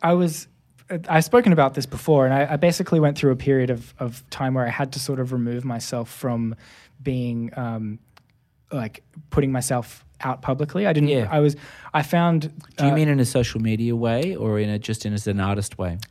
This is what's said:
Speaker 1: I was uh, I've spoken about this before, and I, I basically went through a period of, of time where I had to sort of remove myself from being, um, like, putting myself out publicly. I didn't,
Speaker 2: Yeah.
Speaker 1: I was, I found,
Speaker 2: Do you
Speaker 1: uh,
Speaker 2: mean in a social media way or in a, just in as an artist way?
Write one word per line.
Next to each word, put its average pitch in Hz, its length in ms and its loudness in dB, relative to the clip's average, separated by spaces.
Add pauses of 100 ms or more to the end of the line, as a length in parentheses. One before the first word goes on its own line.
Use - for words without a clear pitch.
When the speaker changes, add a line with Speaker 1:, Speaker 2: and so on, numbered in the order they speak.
Speaker 1:
I 170 100 2
was 175 340 0 (420)
uh, 185 80 -6 (120)
I've 160 160 4
spoken 240 280 6
about 139 200 6
this 139 120 -4
before, 139 400 2
and 131 80 4
I, 139 200 2
I - 40 2
basically 175 420 2
went 147 180 4
through 139 140 4
a 127 40 2
period 131 340 2
of, 117 300 -6
of 123 300 -8
time 131 240 -4
where 127 120 0
I 120 40 -2
had 135 240 -4
to 139 60 -8
sort 135 200 -4
of 127 140 -4
remove 123 320 -2
myself 117 440 -6
from 117 460 -4 (460)
being, 120 560 -4
um, 113 420 -6 (720)
like, 117 320 -8 (260)
putting 139 220 2
myself 123 540 -4 (160)
out 131 200 -6
publicly. 147 460 -2
I 170 60 2
didn't, 147 160 2
Speaker 2:
Yeah. 123 200 0
Speaker 1:
I 151 100 0
was, 147 160 4 (380)
I 151 80 0
found, 165 500 0 (260)
Speaker 2:
Do 147 80 2
you 143 60 4
Speaker 1:
uh, 135 40 2
Speaker 2:
mean 156 120 4
in 139 120 2
a 123 60 2
social 120 360 0
media 113 340 0
way 120 400 0
or 107 240 0
in 107 100 0
a, 104 100 -2
just 110 260 -6
in 104 80 -2
as 101 140 -4
an 101 120 0
artist 101 380 -2
way? 90 220 -4 (120)